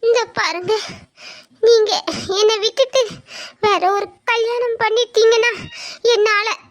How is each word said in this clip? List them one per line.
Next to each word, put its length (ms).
இந்த 180
பாருங்க, 400
நீங்க 300
என்னை 200
விட்டுட்டு 420
வேற 300
ஒரு 160
கல்யாணம் 580
பண்ணிட்டீங்கன்னா 680
என்னால 340